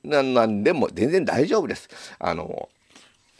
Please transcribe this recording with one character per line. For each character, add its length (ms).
な-、 200
な 220
ん 180
で 100
も 200
全 160
然 160
大 220
丈 120
夫 80
で 80
す。 140
あ 140
の、 360